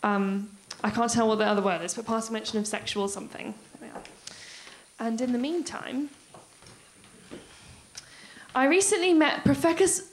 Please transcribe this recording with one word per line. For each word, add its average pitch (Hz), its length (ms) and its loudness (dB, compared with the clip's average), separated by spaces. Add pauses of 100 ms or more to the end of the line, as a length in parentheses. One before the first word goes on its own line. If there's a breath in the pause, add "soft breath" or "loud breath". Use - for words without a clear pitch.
um, 202 480 0 (340)
I 208 60 0
can't 233 200 0
tell 233 160 4
what 220 120 2
the 214 80 2
other 208 160 2
word 180 200 0
is, 180 120 -6
but 226 120 -10
passing 226 260 -4
mention 220 260 -4
of 208 80 -2
sexual 202 420 -4
something. - 460 -10 (260)
There 233 80 -16
we - 60 -18
are. - 80 -14 (960 loud breath)
And 226 220 -2
in 254 120 0
the 240 60 2
meantime, 285 720 -4 (2500 loud breath)
I 262 120 4
recently 370 460 4
met 311 320 4
Professor 330 580 4 (100)